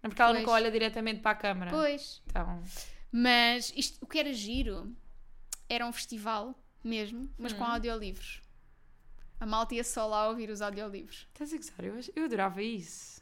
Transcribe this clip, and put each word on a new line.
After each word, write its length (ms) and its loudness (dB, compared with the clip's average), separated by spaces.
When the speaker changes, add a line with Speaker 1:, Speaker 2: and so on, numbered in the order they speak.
Speaker 1:
Não, 60 -4
porque 140 4
ela 80 12
Speaker 2:
Pois. 120 6
Speaker 1:
nunca 100 4
olha 180 8
diretamente 520 2
para 100 4
a 20 6
câmara. 380 0
Speaker 2:
Pois. 560 0
Speaker 1:
Então 340 0
Speaker 2:
Mas 640 6
isto, 260 -2
o 40 -12
que 120 -2
era 140 0
giro 640 -2
era 180 0
um 60 -4
festival 640 -4
mesmo, 460 -4
mas 140 -4
com 120 -4
Speaker 1:
Hum. 40 0
Speaker 2:
audiolivros. 720 -4
A 60 -2
malta 280 2
ia 100 0
só 220 -2
lá 220 4
ouvir 220 -2
os 100 -6
audiolivros. 720 -6
Speaker 1:
Estás 200 -8
a 40 -4
gozar? 280 -10
Eu 140 -6
ach-, 160 -10
eu 100 0
adorava 380 0
isso. 600 -8